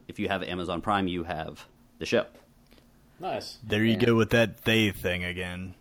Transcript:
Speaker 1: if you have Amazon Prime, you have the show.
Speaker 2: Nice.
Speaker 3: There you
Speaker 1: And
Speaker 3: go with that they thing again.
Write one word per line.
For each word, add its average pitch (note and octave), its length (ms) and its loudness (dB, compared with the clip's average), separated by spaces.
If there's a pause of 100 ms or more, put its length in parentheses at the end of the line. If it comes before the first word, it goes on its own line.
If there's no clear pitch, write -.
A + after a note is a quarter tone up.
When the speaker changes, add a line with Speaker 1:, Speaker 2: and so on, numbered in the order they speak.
Speaker 1:
if - 100 -12
you G2 100 -2
have F#2+ 140 -2
Amazon F2 380 -4
Prime, G2 260 0
you F2 180 -2
have D#2 420 -8 (320)
the D#2+ 80 -8
show. - 180 2 (960)
Speaker 2:
Nice. D#3 420 -6
Speaker 3:
There G#2+ 220 0
you A2+ 80 6
Speaker 1:
And A2 140 2
Speaker 3:
go A#2 100 6
with A2 140 4
that A#2 340 2
they A2+ 260 4
thing F2+ 320 -2
again. F2+ 580 -8